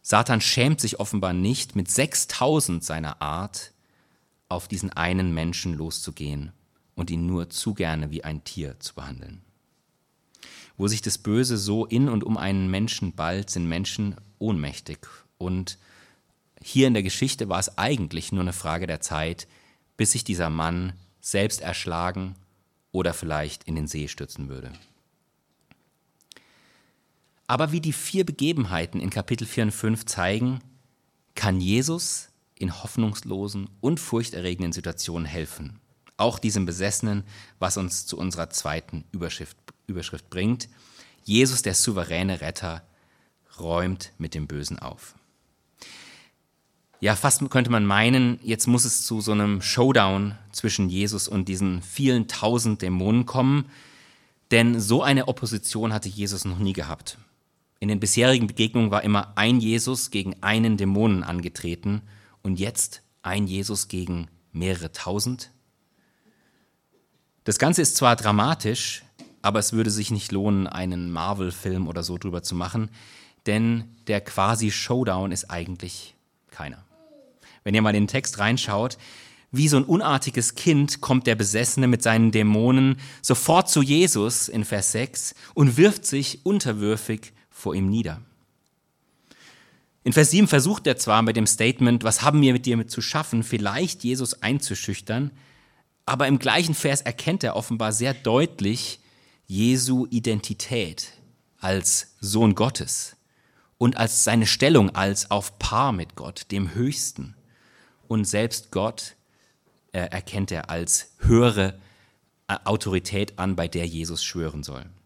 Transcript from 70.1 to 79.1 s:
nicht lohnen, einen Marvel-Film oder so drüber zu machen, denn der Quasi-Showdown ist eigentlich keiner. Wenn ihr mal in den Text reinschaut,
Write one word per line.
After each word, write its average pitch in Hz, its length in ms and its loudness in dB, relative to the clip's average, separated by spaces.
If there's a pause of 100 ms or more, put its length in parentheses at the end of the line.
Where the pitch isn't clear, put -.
nicht 101 180 -4
lohnen, 98 380 2
einen 90 420 -6
Marvel-Film 92 800 -4
oder 85 160 -6
so 87 120 -6
drüber 87 280 -6
zu - 100 -6
machen, 90 360 -4 (560)
denn 113 400 0 (200)
der 104 140 0
Quasi-Showdown 104 1120 0
ist - 180 -8
eigentlich 87 640 -10 (380)
keiner. 73 320 -14 (800)
Wenn 101 100 0
ihr 110 80 6
mal 107 120 6
in 104 100 4
den 104 40 0
Text - 300 -4
reinschaut, 110 600 0 (520)